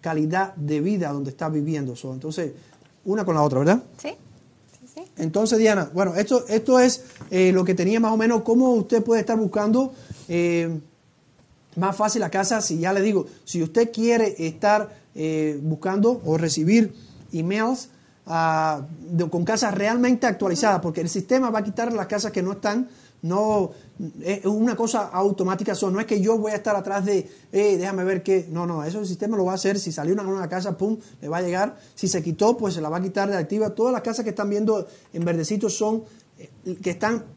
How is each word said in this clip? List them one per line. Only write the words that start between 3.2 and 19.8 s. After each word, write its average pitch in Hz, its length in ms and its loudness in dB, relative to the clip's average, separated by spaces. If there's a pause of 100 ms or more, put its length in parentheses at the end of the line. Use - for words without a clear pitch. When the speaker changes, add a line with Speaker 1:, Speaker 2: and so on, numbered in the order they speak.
Speaker 1:
con 170 100 2
la 151 80 4
otra, 131 160 2
¿verdad? 185 240 4 (180)
Speaker 2:
Sí, 294 80 -10 (720)
sí, - 160 -20
sí. - 60 -18 (160)
Speaker 1:
Entonces, 214 420 2
Diana, 208 340 4
bueno, 180 220 0
esto, 240 320 2
esto 226 320 4
es, 247 240 4 (260)
eh, 185 240 4
lo 185 120 4
que 180 100 2
tenía 190 240 2
más 226 140 2
o 220 40 2
menos, 226 260 4
cómo 247 300 4
usted 226 300 2
puede 226 180 2
estar 226 160 0
buscando, 220 560 2 (360)
eh, 170 500 0 (960)
más 190 200 0
fácil 214 260 0
la 170 100 -2
casa. 196 300 0
Si 165 180 -2
ya 180 140 0
le 196 80 2
digo, 202 260 2 (180)
si 175 160 -4
usted 226 320 2
quiere 226 420 2 (120)
estar, 208 500 0 (180)
eh, 156 460 -2
buscando 190 640 0
o 160 120 0
recibir 170 560 2 (380)
emails, 214 580 -2 (380)
ah, 160 580 0 (260)
de, 170 180 0
con 175 140 -2
casas 220 300 0
realmente 240 540 2